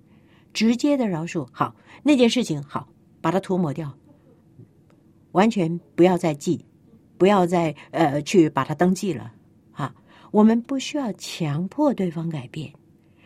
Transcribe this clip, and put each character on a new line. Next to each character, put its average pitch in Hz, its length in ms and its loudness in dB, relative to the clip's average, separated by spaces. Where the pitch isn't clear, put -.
直 226 240 2
接 285 200 0
的 247 120 -2
饶 165 160 -4
恕， 165 260 -6
好， 123 240 -6
那 294 140 4
件 240 120 4
事 233 160 0
情 147 180 -6
好， - 260 -12
把 165 120 0
它 185 80 0
涂 185 180 -2
抹 160 140 -2
掉， 143 240 -10
完 208 180 4
全 170 300 -2
不 165 100 6
要 185 120 4
再 170 180 -2
记， 147 300 -4
不 175 100 4
要 196 200 4
再， 170 280 -2
呃， 147 320 0
去 160 260 4
把 135 160 0
它 151 100 -4
登 180 200 2
记 185 180 -4
了， 113 200 -10
哈。 139 200 -10
我 208 140 6
们 226 180 4
不 269 160 -6
需 - 180 -8
要 254 180 -4
强 160 540 -6
迫 294 240 0
对 190 180 -2
方 165 180 -8
改 147 200 -8
变， - 240 -12